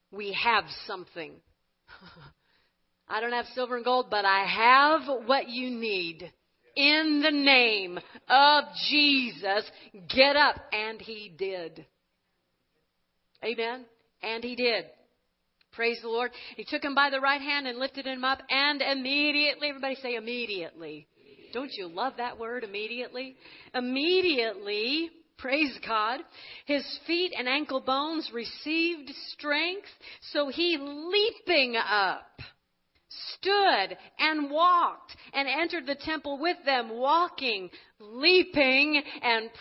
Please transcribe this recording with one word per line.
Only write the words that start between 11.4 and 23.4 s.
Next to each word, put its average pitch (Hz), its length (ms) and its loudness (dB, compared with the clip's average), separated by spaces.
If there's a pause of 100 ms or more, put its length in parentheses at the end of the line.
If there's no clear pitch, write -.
Amen? 233 420 -4 (360)
And 226 220 -8
he 247 100 -8
did. 226 320 0 (880)
Praise 233 280 -2
the 233 80 -12
Lord. 233 220 -2 (260)
He 214 80 -12
took - 200 -4
him 285 100 -4
by 277 160 4
the 262 100 -2
right 269 200 2
hand 285 260 -4
and 247 120 -8
lifted 262 280 -8
him 262 180 -6
up, 262 240 0
and 277 320 2
immediately, 285 880 0
everybody 269 280 -6
say 254 180 -6
immediately. 196 960 -8 (460)
Don't 254 200 -8
you 190 120 -10
love 202 300 -6
that 240 200 -8
word, 226 280 -10
immediately? 240 720 -10 (360)